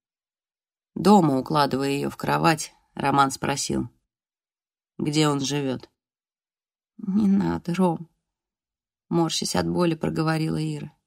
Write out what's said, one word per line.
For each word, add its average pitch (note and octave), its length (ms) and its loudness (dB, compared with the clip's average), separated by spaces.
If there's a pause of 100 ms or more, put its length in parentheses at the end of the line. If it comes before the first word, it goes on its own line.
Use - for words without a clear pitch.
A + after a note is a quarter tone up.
(960)
Дома, E3+ 460 6
укладывая C#3 500 0
её C#3 180 -2
в - 80 -10
кровать, D3+ 560 -2 (220)
Роман C#3 380 2
спросил — C#3 560 -4 (1080)
где D3+ 300 0
он C#3+ 140 0
живёт. C3+ 500 -4 (1080)
«Не G3+ 280 0
надо, F3 480 0
Ром», E3+ 340 0 (1000)
морщась E3+ 480 0
от E3 120 0
боли, E3+ 260 0
проговорила D#3+ 640 -2
Ира. D3+ 340 -6 (140)